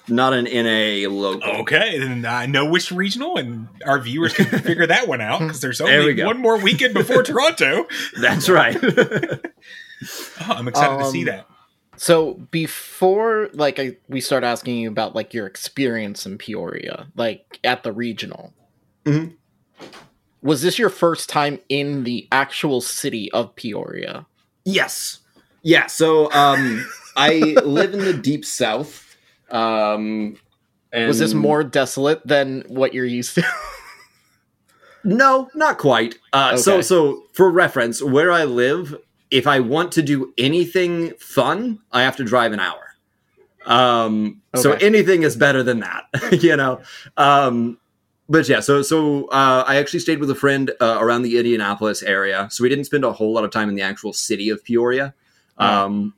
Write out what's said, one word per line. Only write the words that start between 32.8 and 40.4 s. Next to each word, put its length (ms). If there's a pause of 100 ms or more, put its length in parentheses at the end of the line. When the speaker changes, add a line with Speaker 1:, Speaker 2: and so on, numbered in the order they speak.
Speaker 3:
you're 100
used 300
to? 160
<laughs> 20 (1500)
Speaker 1:
No, 500
not 240
quite. 380 (160)
Uh, 240
so, 180
Speaker 3:
Okay. 80
Speaker 1:
so 500
for 180
reference, 520
where 300
I 120
live, 520 (340)
if 160
I 140
want 320
to 100
do 340
anything 800